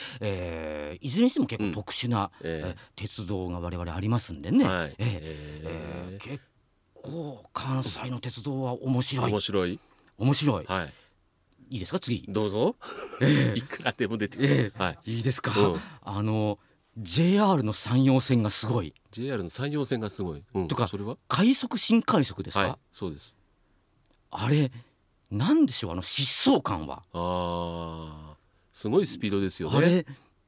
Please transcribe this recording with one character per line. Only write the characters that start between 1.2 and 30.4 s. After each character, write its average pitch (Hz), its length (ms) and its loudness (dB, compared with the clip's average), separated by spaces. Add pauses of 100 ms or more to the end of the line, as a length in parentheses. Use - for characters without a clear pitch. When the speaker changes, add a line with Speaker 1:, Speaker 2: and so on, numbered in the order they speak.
Speaker 1:
に 254 60 4
し - 20 -4
て 285 80 0
も - 60 2
結 107 180 -6
構 90 80 -2
特 - 200 -6
殊 - 140 -2
な、 104 320 0
Speaker 2:
う - 60 -10
ん。 - 20 -4
え 80 160 -4
え。 87 40 -6
Speaker 1:
え - 20 -4
ー、 92 60 -6 (200)
鉄 104 320 -10
道 92 220 -4
が 87 100 -6
我 87 180 -6
々 85 160 -6
あ 85 60 -4
り 101 80 -2
ま 117 120 4
す - 120 -6
ん 71 100 -10
で 95 100 -6
ね。 247 120 6
Speaker 2:
は 90 220 2
い。 - 120 -8
Speaker 1:
え - 0 -
え。 - 40 -10
Speaker 2:
へ 76 640 -4
ー。 80 480 -8
Speaker 1:
え 98 40 -12
ー、 101 60 -14
結 139 180 -10 (520)
構 143 580 -10
関 131 320 -2
西 120 260 -6
の 123 120 -6
鉄 120 200 -10
道 135 200 -4
は 123 200 -2
面 131 200 4
白 127 260 0
い。 - 60 2
Speaker 2:
面 104 80 2
白 98 260 2
い。 92 120 -4 (380)
Speaker 1:
面 131 160 4
白 135 280 2
い。 - 40 -12
Speaker 2:
は 90 200 -2
い。 69 80 -12 (800)
Speaker 1:
い 131 40 -6
い 110 60 -4
で 104 60 -6
す - 40 -10
か、 180 80 -2
次。 117 300 -2
Speaker 2:
ど 107 160 0
う 104 40 0
ぞ。 120 280 0 (440)
Speaker 1:
え 131 320 6
え。 110 60 -2
Speaker 2:
<laughs> - 0 -
い 120 40 -4
く - 200 -12
ら 117 80 0
で 117 160 0
も 113 100 -2
出 101 120 -2
て - 80 -12
く 123 60 2
る。 139 60 6
Speaker 1:
え 127 240 2
え。 - 80 -6
Speaker 2:
は 92 100 2
い。 113 260 -6
Speaker 1:
い - 20 -2
い 110 40 -4
で 127 100 2
す - 80 -4
か。 101 180 0
Speaker 2:
う 98 160 4
ん。 90 40 -4 (240)
Speaker 1:
あ 101 200 -2
の、 107 340 0 (400)
ジ 107 240 0
ェ 175 120 6
イ 202 60 6
ア 208 80 6
ー 185 100 4
ル 131 80 2
の 107 80 0
山 123 320 2
陽 131 160 6
線 120 220 4
が 104 60 2
す - 160 -2
ご 117 160 0
い。 78 120 -8 (180)
Speaker 2:
ジ 113 120 -8
ェ - 20 -6
イ 139 60 -6
ア - 20 -2
ー 120 60 -2
ル 92 40 -4
の 85 60 -6
山 139 220 -4
陽 147 120 0
線 123 160 -2
が 107 100 -4
す - 140 -6
ご 80 140 -4
い。 73 60 -16 (100)
う 98 80 0
ん。 87 80 -2
Speaker 1:
と - 80 -2
か、 117 100 2
Speaker 2:
そ 101 100 -8
れ 101 60 -8
は？ 107 140 -8 (100)
Speaker 1:
快 220 260 6
速 247 240 -4
新 220 240 4
快 170 220 4
速 - 200 -4
で - 80 -12
す - 20 -6
か？ 98 80 2
Speaker 2:
は 95 80 2
い、 - 60 -4 (180)
そ 98 160 -6
う - 20 -6
で 71 80 -12
す。 - 160 -18 (1000)
Speaker 1:
あ 110 120 0
れ、 147 200 4 (640)
な 131 220 2
ん 311 120 8
で 131 60 2
し - 140 -4
ょ 90 40 -2
う、 - 40 -4
あ - 20 -4
の 92 60 -2
疾 - 500 2
走 175 100 6
感 80 260 -2
は。 67 160 -10 (100)
Speaker 2:
あ 85 1200 -4
ー、 - 20 -20 (380)
す - 160 -6
ご 165 120 4
い 185 40 2
ス - 120 -4
ピ 107 120 -2
ー - 20 -2
ド 98 80 2
で 98 100 2
す 90 140 -6
よ 78 80 -2
ね。 - 60 4
Speaker 1:
あ - 20 6
れ、 175 260 6 (420)